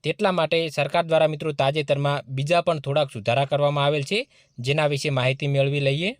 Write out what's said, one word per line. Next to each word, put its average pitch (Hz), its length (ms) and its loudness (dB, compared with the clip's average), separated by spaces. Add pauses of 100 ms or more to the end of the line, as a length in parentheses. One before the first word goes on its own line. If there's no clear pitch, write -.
તેટલા 185 300 -2
માટે 165 360 0
સરકાર 147 380 0
દ્વારા 160 220 4
મિત્રો 156 240 -4
તાજેતરમાં 143 760 0
બીજા 143 320 2
પણ 165 180 0
થોડાક 139 340 -2
સુધારા 120 320 0
કરવામાં 143 400 0
આવેલ 147 180 2
છે, 208 260 -4 (300)
જેના 143 280 0
વિશે 147 240 0
માહિતી 135 360 0
મેળવી 139 340 2
લઈએ. 156 380 -2